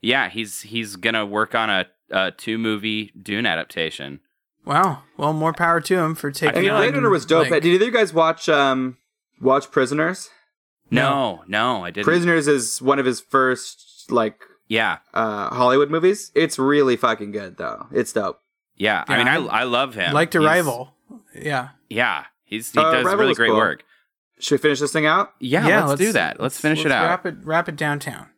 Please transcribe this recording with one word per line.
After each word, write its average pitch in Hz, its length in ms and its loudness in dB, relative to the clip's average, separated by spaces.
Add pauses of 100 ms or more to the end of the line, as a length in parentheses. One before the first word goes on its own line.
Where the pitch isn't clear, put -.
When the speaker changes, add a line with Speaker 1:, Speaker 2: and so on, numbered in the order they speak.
Speaker 1:
Yeah, 117 280 0
he's, 104 320 -10
he's 110 340 -8
gonna 110 300 -2
work 104 300 -2
on 113 140 0
a, 92 160 0 (240)
a 95 220 0
two - 260 -6
movie 107 540 -4 (100)
Dune 107 240 -4
adaptation. 80 760 -6 (440)
Speaker 2:
Wow. 165 360 0 (160)
Well, 151 160 -2
more 156 200 -2
power 170 280 0
to 185 160 -2
him 160 160 0
for 156 160 -8
Speaker 1:
I - 40 -8
Speaker 2:
taking - 240 -2
Speaker 3:
And 180 80 2
Speaker 1:
feel 202 100 2
Speaker 2:
on, 208 60 2
Speaker 3:
Blade 233 120 2
Runner 247 160 2
was 175 160 0
dope. 156 240 4
Speaker 2:
like 151 140 2
Speaker 3:
Did 175 100 4
either 190 120 4
of 247 60 -4
you 240 60 2
guys 196 160 2
watch, 160 360 0
um, 131 480 2 (440)
watch 135 300 2
Prisoners? 151 580 0 (600)
Speaker 1:
No, 127 560 0
Speaker 2:
No. 110 320 0
Speaker 1:
no, 87 60 -10
I 87 40 -6
didn't. 101 160 -4
Speaker 3:
Prisoners 170 420 2
is 127 320 0
one 139 200 2
of 131 60 0
his 127 140 -2
first, - 920 -4
like, 110 260 -2 (300)
Speaker 1:
Yeah. 110 300 0 (160)
Speaker 3:
uh, 107 420 -4
Hollywood 127 340 4
movies. 180 460 0
It's 156 240 0
really 135 380 2
fucking 107 340 -2
good, 101 260 -10
though. 62 340 -10
It's 113 220 -2
dope. 98 280 -4 (340)
Speaker 1:
Yeah, 101 320 0
I 95 60 -2
Speaker 2:
Yeah, 107 40 2
Speaker 1:
mean, 120 100 2
I, 143 80 2 (220)
Speaker 2:
I 117 40 2
Speaker 1:
I - 20 -2
love 123 320 -2
him. 92 180 0
Speaker 2:
liked 165 200 0
Speaker 1:
He's 165 100 4
Speaker 2:
Arrival. 151 500 0 (400)
Yeah. 135 360 -6 (200)
Speaker 1:
Yeah, 101 360 -2 (180)
he's, 110 280 -8
he - 80 0
Speaker 3:
Uh, 160 120 4
Speaker 1:
does 127 140 2
Speaker 3:
Arrival 104 120 0
Speaker 1:
really 131 120 4
Speaker 3:
was 123 80 0
Speaker 1:
great 117 120 2
Speaker 3:
cool. 110 80 4
Speaker 1:
work. 98 260 0 (560)
Speaker 3:
Should - 160 0
we 131 60 0
finish 147 200 2
this 143 100 -2
thing 156 160 0
out? 185 320 0
Speaker 1:
Yeah, 139 280 0
Speaker 2:
Yeah, 190 180 4
Speaker 1:
let's 143 140 0
do 190 80 4
Speaker 2:
let's, 226 60 0
Speaker 1:
that. 87 160 2 (100)
Let's - 20 -4
Speaker 2:
let's, 127 200 -4
Speaker 1:
finish 156 200 0
it 156 80 0
Speaker 2:
let's 139 60 4
Speaker 1:
out. 92 120 2
Speaker 2:
wrap 180 180 -2
it, 165 180 -6
wrap 160 260 -2
it 156 80 -10
downtown. 147 500 -6 (100)